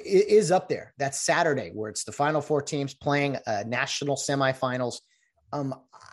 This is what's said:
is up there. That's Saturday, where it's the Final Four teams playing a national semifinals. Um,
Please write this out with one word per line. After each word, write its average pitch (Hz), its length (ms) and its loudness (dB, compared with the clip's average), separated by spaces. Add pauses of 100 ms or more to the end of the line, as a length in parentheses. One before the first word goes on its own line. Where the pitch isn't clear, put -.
(280)
is 208 240 6
up 185 160 2
there. - 280 -6
That's 139 240 -4
Saturday, 156 540 0
where 107 160 -6
it's - 140 -8
the 107 80 -10
Final 147 280 2
Four 143 220 0
teams 139 320 -6
playing 143 420 0 (100)
a 107 180 -2
national 135 520 -2
semifinals. 131 840 -2 (540)
Um, 135 220 -6 (380)